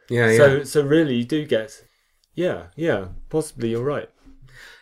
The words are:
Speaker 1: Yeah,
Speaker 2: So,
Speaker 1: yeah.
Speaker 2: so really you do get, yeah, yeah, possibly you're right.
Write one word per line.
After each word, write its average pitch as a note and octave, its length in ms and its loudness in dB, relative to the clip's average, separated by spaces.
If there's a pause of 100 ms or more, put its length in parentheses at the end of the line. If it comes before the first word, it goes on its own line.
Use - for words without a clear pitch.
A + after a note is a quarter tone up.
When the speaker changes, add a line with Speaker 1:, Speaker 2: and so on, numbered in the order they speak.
Speaker 1:
Yeah, A#2 280 4
Speaker 2:
So, C#3 200 8
Speaker 1:
yeah. C#3+ 60 -4
Speaker 2:
so D3 180 0
really C#3+ 340 2
you A#2+ 100 -2
do D3+ 200 -4
get, A2 380 -4 (500)
yeah, A#2+ 340 -6 (100)
yeah, C3 300 -4 (220)
possibly C3 420 -6
you're A#2 120 -4
right. C3 260 -6 (720)